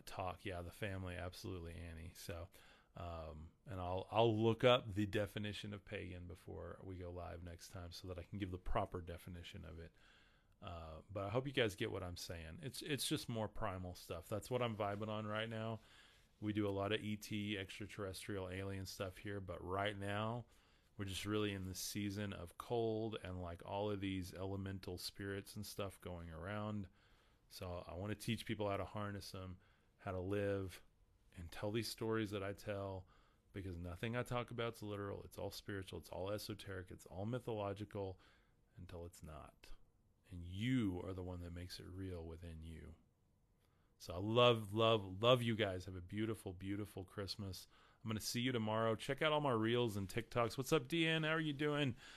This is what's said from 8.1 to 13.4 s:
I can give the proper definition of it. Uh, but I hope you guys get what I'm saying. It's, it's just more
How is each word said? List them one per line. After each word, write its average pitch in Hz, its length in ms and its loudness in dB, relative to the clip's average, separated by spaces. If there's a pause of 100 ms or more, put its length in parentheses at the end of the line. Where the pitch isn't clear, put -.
I 85 60 -6
can 104 140 -6
give 95 120 -2
the 90 80 -2
proper 95 420 2
definition 85 640 -10
of 80 140 -12
it. 82 140 -12 (680)
Uh, 82 420 -10 (100)
but 98 120 -2
I 101 40 0
hope 131 180 0
you 139 60 -6
guys 113 240 4
get 107 160 -2
what 98 100 -4
I'm 90 140 -6
saying. 82 460 -8
It's, - 200 -6
it's 147 240 0
just - 220 0
more 110 180 0